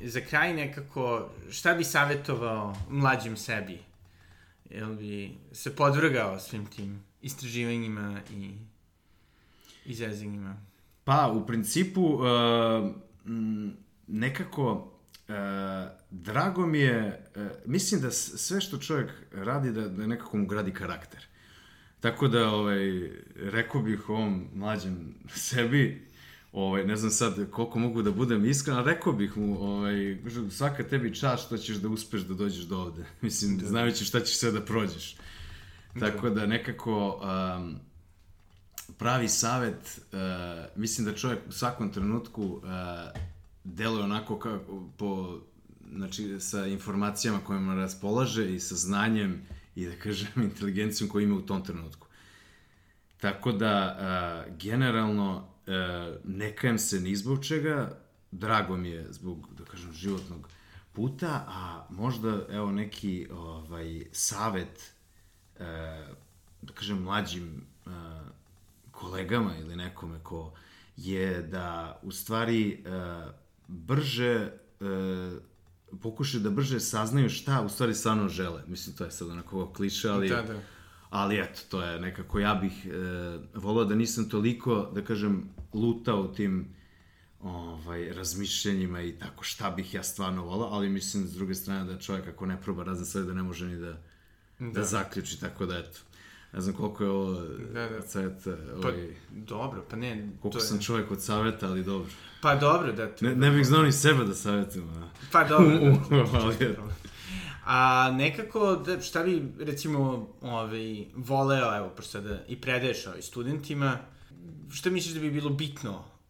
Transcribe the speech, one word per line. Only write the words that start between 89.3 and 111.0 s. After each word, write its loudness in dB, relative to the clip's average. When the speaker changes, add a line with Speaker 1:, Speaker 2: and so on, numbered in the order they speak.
Speaker 2:
šta -4
bih -6
ja -6
stvarno -2
voleo, -2
ali 0
mislim, -2
s -8
druge -2
strane, -4
da -6
čovjek -6
ako -8
ne -2
proba -4
razne -4
stvari, -2
da -4
ne -2
može -4
ni -6
da, -8
da -8
Speaker 1:
Da. -2
Speaker 2:
zaključi, -4
tako -4
da -2
eto. -10
Ne -4
znam 0
koliko -2
je 2
ovo 0
Speaker 1:
Da, -4
da. -8
Speaker 2:
od -10
savjeta, -4
Speaker 1:
Pa, -2
Speaker 2:
ovaj, -4
Speaker 1:
dobro, -8
pa -8
ne, -4
Speaker 2:
koliko -6
Speaker 1:
to -4
je 0
Speaker 2:
sam 0
čovjek 0
od -4
savjeta, 2
ali 0
dobro. -2
Speaker 1:
Pa 8
dobro, 6
da, -2
to -4
Speaker 2:
Ne, 4
Speaker 1:
je 2
Speaker 2:
ne 8
bih 10
Speaker 1:
dobro. 8
Speaker 2:
znao 10
ni 8
sebe 8
da 0
savjetujem, 0
a? -8
Speaker 1:
Pa 10
dobro, 12
da, 8
Speaker 2:
<laughs> 6
Ali 4
Speaker 1:
to 2
je 4
Speaker 2:
eto. -6
Speaker 1:
A 6
nekako, 2
da, -2
šta 0
bi, 2
recimo, -2
ovaj, -4